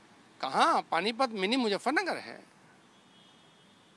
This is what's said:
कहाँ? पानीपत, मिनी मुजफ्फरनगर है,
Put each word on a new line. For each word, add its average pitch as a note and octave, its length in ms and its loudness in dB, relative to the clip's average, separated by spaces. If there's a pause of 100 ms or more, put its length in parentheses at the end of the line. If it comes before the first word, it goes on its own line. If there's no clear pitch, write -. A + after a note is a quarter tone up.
(420)
कहाँ? G3+ 500 2
पानीपत, A3+ 380 0
मिनी G#3+ 260 -2
मुजफ्फरनगर B3 640 0
है, A2+ 260 -12 (1500)